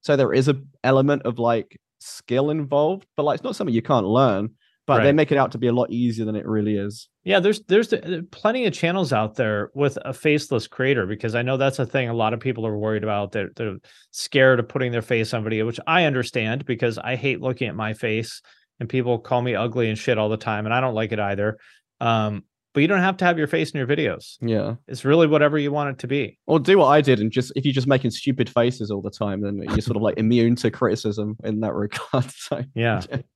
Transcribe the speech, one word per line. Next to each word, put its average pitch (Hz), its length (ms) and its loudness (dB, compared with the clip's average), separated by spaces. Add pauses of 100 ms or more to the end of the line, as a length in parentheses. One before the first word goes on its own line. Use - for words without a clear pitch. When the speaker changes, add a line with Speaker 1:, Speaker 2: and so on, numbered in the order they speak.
Speaker 1:
So 143 160 0
there 120 160 2
is 131 160 4
a 139 80 2 (260)
element 135 400 2
of, 117 160 -4
like, 117 400 -2 (220)
skill 135 500 -4
involved, 151 560 0 (100)
but, 156 80 -2
like, 147 120 0
it's - 80 -12
not 254 120 -4
something 135 180 -2
you 127 80 2
can't 120 240 2
learn. 110 440 2 (360)
But 127 140 4
they 139 80 6
Speaker 2:
Right. 143 80 6
Speaker 1:
make 151 140 4
it 147 60 2
out 131 160 2
to 123 60 -8
be 123 80 0
a 117 60 2
lot 120 180 0
easier 117 340 -2
than 107 100 -4
it - 120 -6
really 107 320 0
is. 104 320 -8 (120)
Speaker 2:
Yeah, 190 180 2
there's, 208 240 0
there's, 220 280 2
uh, 175 380 -4
plenty 240 340 -2
of 190 80 0
channels 170 400 0
out 107 220 0
there 107 400 -2
with 139 280 0
a 131 120 -8
faceless 147 520 0
creator, 127 380 0
because 107 300 -6
I 120 80 0
know 131 160 0
that's 135 200 0
a 139 60 0
thing 123 240 -2
a 117 60 -4
lot 110 180 0
of 117 80 -6
people 117 260 -4
are 107 120 -4
worried 107 240 -2
about. 101 300 -4
They're, 101 220 -4
they're 104 220 -6 (360)
scared 131 460 4
of 117 80 -2
putting 127 240 -4
their 117 120 -2
face 113 320 -2
on 110 100 -4
video, 110 220 -2
which 117 200 -6
I 170 180 2
understand 127 600 -2
because 117 320 -2
I 127 200 -6
hate 127 260 -4
looking 127 260 -4
at 85 80 -8
my 110 160 -4
face 113 480 -4 (400)
and 117 80 -8
people 123 300 0
call 123 240 -2
me 123 120 -2
ugly 113 360 -2
and 107 80 -4
shit 123 180 0
all 107 140 0
the 107 80 -2
time, 107 260 -4
and 107 80 -2
I 127 80 2
don't 131 140 -2
like 110 180 -2
it 107 80 -4
either. 101 380 -2 (420)
Um, 107 440 0 (280)
but 143 80 2
you 151 60 4
don't 190 140 2
have 185 180 0
to 180 80 4
have 175 100 6
your 151 100 0
face 160 260 -2
in - 40 -8
your 131 100 -2
videos. 139 540 -2
Speaker 1:
Yeah. 110 360 -2 (100)
Speaker 2:
It's - 180 -14
really 156 220 6
whatever 151 320 4
you 143 120 -2
want 143 200 -2
it 135 80 -12
to - 80 -10
be. 135 400 -4
Speaker 1:
Or 160 120 4
do 180 200 4
what 165 80 6
I 147 160 6
did 127 180 4
and 110 100 0
just, 127 260 -2
if 135 100 -2
you're 139 80 0
just 135 120 0
making 139 260 2
stupid 131 360 -2
faces 120 420 0
all 98 120 -6
the 101 80 -6
time, 101 320 -4
then 101 160 -4 (100)
you're - 140 -2
sort 107 160 -4
of, 107 40 -2
like, 110 120 2
<laughs> - 40 -4
immune 117 380 4
to 113 140 0
criticism 107 720 -2
in 107 160 -4
that 107 140 -4
regard. 104 500 -4
<laughs> - 140 -10
So, - 260 -8 (100)
Speaker 2:
Yeah. 113 360 0
Speaker 1:
yeah. 135 80 -6 (180)